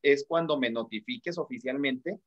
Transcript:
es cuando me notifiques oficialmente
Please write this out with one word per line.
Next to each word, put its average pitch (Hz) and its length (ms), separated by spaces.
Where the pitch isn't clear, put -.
es 143 240
cuando 165 320
me 127 120
notifiques 117 680
oficialmente 135 880